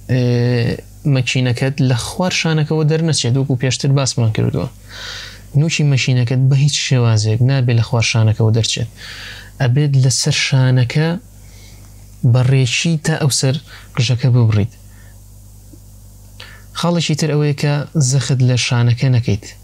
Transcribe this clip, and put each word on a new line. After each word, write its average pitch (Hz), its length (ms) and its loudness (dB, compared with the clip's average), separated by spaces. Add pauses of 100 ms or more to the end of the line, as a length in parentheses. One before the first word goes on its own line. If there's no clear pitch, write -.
ئێ، 123 160 0 (800)
مەکینەکەت 131 760 0
لە 127 160 2 (100)
خوار 180 260 -4
شانەکەەوە 156 580 0
دەرنەچێت، 156 460 0
وەکو 135 200 0
پێشتر 131 360 -2
باسمان 123 400 0
کردووە. 117 360 -2 (840)
نوکی 156 300 2
مەشینەکەت 127 600 0
بە 139 180 4
هیچ 143 160 0
شێوازێک 110 640 2
نابێت 127 360 2
لە 110 100 2
خوار 113 220 0
شانەکەەوە 110 440 2
دەرچێت. - 360 -2 (680)
ئەبێت 139 340 2
لەسەر 135 500 0
شانەکە 131 640 2 (1160)
بەڕێکی 131 760 2
تا 156 140 -2
ئەو 139 140 0
سەر 135 260 0 (360)
قژەکە 120 420 0
ببڕیت. 107 380 2 (2000)
خاڵێکی 170 420 0
تر 156 140 -2
ئەوەیە 147 320 0
کە 147 120 0 (240)
زەخت 131 500 0
لە 123 80 2
شانەکە 120 580 0
نەکەیت. 110 320 -2 (180)